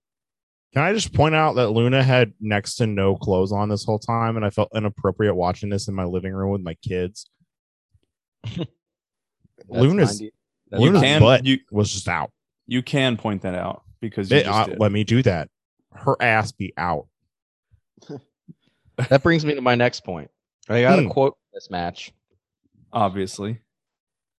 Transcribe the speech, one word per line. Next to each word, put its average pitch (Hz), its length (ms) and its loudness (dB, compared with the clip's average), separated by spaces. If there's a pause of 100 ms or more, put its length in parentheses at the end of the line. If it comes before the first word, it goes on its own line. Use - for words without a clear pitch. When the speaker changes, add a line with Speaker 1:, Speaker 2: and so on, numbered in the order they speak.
(720)
Speaker 1:
Can 139 100 0
I 180 100 2
just 220 220 -4
point 156 220 4
out 156 180 2
that 117 160 0
Luna 123 320 2
had 127 380 4
next 107 360 -2
to 113 120 0
no 98 260 2
clothes 95 380 0
on 104 160 -2
this 104 160 -4
whole 107 160 -2
time, 117 360 -2
and 107 80 -2
I 101 60 0
felt - 240 -2
inappropriate 101 600 -2
watching 90 340 -4
this 101 160 -6
in 101 80 -8
my 95 100 -4
living 92 280 -6
room 98 180 -4
with 98 120 -4
my 85 200 -10
kids? 90 480 -8 (1120)
Speaker 2:
<laughs> 117 120 -12
That's 170 120 -8 (1000)
Speaker 1:
Luna's, 131 520 2
Speaker 2:
ninety, 107 140 -16 (360)
that's 98 120 0
Speaker 3:
You 131 60 8
Speaker 1:
Luna's 185 140 4
Speaker 3:
can, 139 180 6
Speaker 1:
butt 123 260 6
Speaker 3:
you, 131 120 2 (120)
Speaker 1:
was 104 220 0
just 95 160 -8
out. 82 220 -4 (360)
Speaker 3:
you 123 160 -2
can 131 340 0
point 101 260 -4
that 92 120 -6
out 90 280 -8 (180)
because 101 300 -6
you 143 80 6
Speaker 1:
It, 135 80 2
Speaker 3:
just 104 120 0
Speaker 1:
uh, 113 140 2
Speaker 3:
did. - 80 -4
Speaker 1:
let 104 120 2
me 107 120 0
do 120 180 2
that. 87 260 0 (440)
Her - 280 -2
ass 110 320 2
be 95 240 -10
out. 82 300 -4 (2000)
Speaker 2:
That 139 140 4
brings 165 220 2
me 151 100 -2
to 139 60 -6
my 123 140 2
next 120 300 0
point. 85 260 -10 (380)
I 120 140 2
got 180 160 6
a 160 40 2
Speaker 1:
Hmm. 107 60 -2
Speaker 2:
quote 135 260 0
from - 200 -20
this - 160 -18
match. 87 420 -10 (800)
Speaker 3:
Obviously. 101 640 -4 (800)